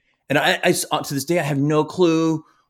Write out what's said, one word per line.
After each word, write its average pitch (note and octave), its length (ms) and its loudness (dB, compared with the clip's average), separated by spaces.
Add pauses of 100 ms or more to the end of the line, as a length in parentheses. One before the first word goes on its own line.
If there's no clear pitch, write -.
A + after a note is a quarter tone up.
(300)
And C3+ 80 2
I, E3+ 260 0
I E3+ 60 4
s-, F3 220 0
uh, C#3+ 100 -2
to C#3+ 120 -8
this C3+ 120 -4
day, E3+ 140 0
I D#3 40 0
have C#3+ 140 -2
no D3+ 260 2
clue D#3+ 600 0 (240)